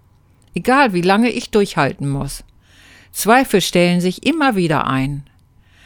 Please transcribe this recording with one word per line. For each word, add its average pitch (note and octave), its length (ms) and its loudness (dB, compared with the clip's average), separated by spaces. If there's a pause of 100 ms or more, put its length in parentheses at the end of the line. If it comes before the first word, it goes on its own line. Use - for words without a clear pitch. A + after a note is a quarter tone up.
(540)
Egal, B3 400 0
wie F3 80 0
lange G3 280 2
ich - 200 -8
durchhalten E3 600 -2
muss. C#3 340 -8 (680)
Zweifel A3+ 480 2
stellen F3 400 2
sich F3+ 240 -2
immer C#4 320 0
wieder D#3+ 280 0
ein, C#3 380 -4 (640)